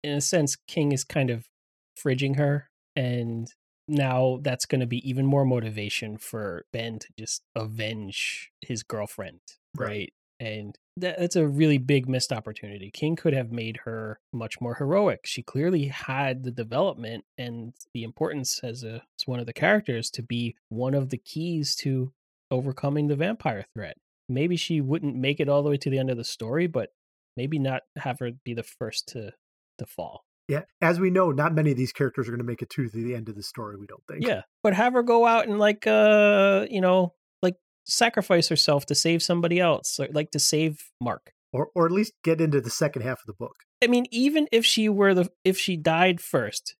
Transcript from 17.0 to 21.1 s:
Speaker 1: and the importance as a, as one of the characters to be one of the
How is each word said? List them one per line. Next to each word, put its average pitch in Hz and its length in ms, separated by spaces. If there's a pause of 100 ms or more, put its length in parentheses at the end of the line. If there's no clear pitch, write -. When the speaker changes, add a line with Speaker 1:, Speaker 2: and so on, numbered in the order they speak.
Speaker 1:
and 233 340 (220)
the 117 80
importance 143 600
as 123 200
a, 113 180 (180)
as - 60
one 123 140
of 117 80
the 117 60
characters 147 580
to - 100
be 117 340 (140)
one 123 240
of 139 160
the 131 80